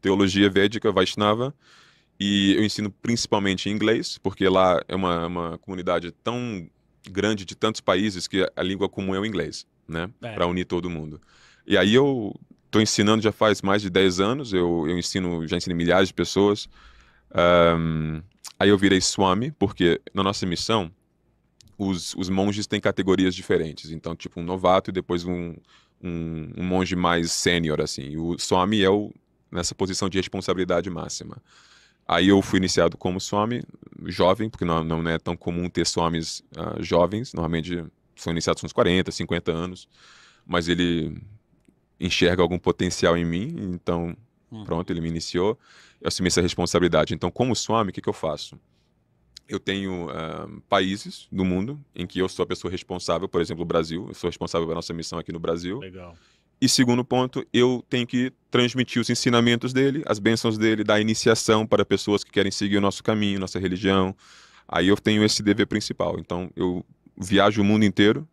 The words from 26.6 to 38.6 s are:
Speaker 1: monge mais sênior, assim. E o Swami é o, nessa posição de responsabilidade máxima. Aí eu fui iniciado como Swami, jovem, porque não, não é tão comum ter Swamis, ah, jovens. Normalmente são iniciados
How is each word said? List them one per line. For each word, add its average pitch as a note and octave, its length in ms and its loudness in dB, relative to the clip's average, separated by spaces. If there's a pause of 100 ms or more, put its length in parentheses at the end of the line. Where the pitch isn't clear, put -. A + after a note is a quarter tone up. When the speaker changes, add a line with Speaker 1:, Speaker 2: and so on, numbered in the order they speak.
Speaker 1:
monge F2+ 320 0
mais E2+ 380 0
sênior, E2 480 0
assim. C#2+ 300 -6
E D2+ 60 -8
o E2 220 -4
Swami G2 420 2
é F#2+ 80 6
o, G#2 220 2 (400)
nessa F2 240 -4
posição F#2+ 320 -2
de F2+ 100 -2
responsabilidade F2+ 720 -2
máxima. D#2+ 480 -10 (680)
Aí F2 220 4
eu G2 120 8
fui F#2+ 180 2
iniciado F2 380 2
como F#2 220 -4
Swami, G#2+ 440 -2 (420)
jovem, F#2+ 440 2
porque - 140 -6
não, E2 220 0
não E2 240 -2
é E2 80 0
tão E2+ 180 -6
comum F2 320 -6
ter F2 180 -2
Swamis, E2 560 -2 (140)
ah, D#2+ 240 -8
jovens. F2 540 0
Normalmente E2 500 -4 (320)
são - 160 -8
iniciados E2 300 -2